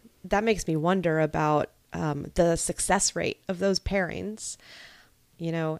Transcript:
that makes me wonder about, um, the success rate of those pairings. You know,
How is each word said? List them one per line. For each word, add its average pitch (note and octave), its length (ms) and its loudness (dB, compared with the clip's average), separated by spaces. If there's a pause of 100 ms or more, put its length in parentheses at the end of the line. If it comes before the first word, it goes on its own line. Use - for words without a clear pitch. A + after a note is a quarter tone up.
(240)
that G3+ 200 0
makes G#3+ 240 0
me D#3+ 80 2
wonder E3+ 440 2
about, D3+ 500 2 (240)
um, D3+ 400 -2
the E3+ 220 4
success - 600 0
rate - 320 -4
of F#3 100 -4
those F#3+ 220 2
pairings. F#3+ 800 -4 (800)
You E3 140 -4
know, D#3+ 280 -2